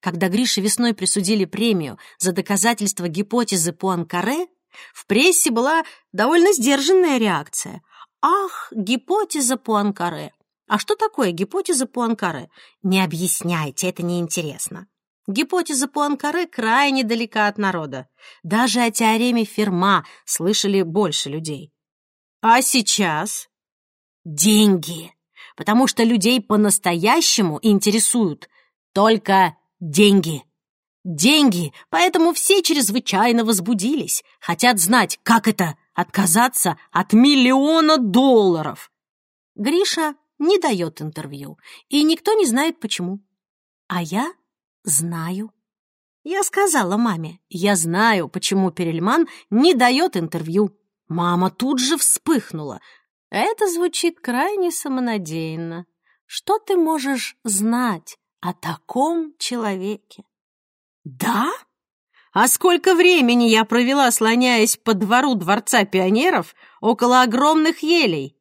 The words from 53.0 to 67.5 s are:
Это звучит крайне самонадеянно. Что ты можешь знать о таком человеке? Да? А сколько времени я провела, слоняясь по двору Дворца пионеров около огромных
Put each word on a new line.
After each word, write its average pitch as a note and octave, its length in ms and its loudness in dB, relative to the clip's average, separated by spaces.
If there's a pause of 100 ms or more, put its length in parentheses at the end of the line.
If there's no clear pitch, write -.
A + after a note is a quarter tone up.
Это G4+ 360 0
звучит E4+ 520 -2
крайне F4 500 -2
самонадеянно. E3+ 1160 -6 (400)
Что - 320 -4
ты G4+ 160 -4
можешь D4 680 -2
знать A3 760 -4 (240)
о F3+ 120 -6
таком D4+ 840 -4
человеке? G#3 840 -8 (800)
Да? G#3 480 -4 (840)
А A3 140 4
сколько F4+ 480 2
времени D4 480 4
я A3 220 4
провела, B3 440 2
слоняясь A#3 680 2
по A3 180 0
двору A#3+ 400 0
Дворца G3+ 500 0
пионеров G3+ 720 0 (240)
около A#3+ 420 2
огромных D4+ 640 2